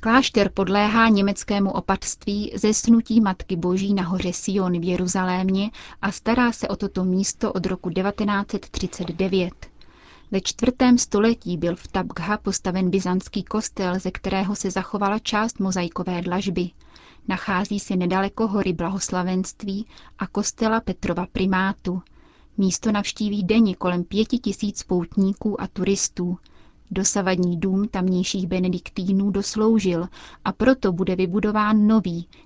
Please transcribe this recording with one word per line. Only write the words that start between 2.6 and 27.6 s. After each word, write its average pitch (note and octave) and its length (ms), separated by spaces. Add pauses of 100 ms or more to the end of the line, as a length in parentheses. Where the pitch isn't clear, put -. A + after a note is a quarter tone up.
Matky F#3+ 340
Boží F#3 380
na F#3+ 100
hoře F3+ 300
Sion F#3 460
v E3 40
Jeruzalémě F#3 880 (300)
a F#3+ 100
stará A#3+ 400
se - 160
o - 80
toto F#3+ 280
místo F#3 500
od F#3+ 120
roku F#3 240
devatenáct G3+ 600
set - 180
třicet - 380
devět. F#3 460 (800)
Ve F#3+ 100
čtvrtém B3 560
století G#3 600
byl F3 180
v - 120
Tabgha F#3+ 500
postaven F#3+ 520
byzantský F#3 540
kostel, F#3 560
ze F#3 120
kterého F#3+ 440
se F#3+ 160
zachovala G3 480
část A3 400
mozaikové F3+ 640
dlažby. F3+ 480 (580)
Nachází G3 520
se - 160
nedaleko F#3+ 520
hory F#3+ 260
Blahoslavenství F#3 1120 (340)
a F#3+ 80
kostela A3 540
Petrova F3+ 500
Primátu. F#3+ 720 (560)
Místo G3 340
navštíví G#3 520
denně G#3+ 320
kolem F3 280
pěti A3 360
tisíc - 440
poutníků F#3+ 760
a F#3 60
turistů. F3+ 720 (540)
Dosavadní F3+ 680
dům F#3+ 280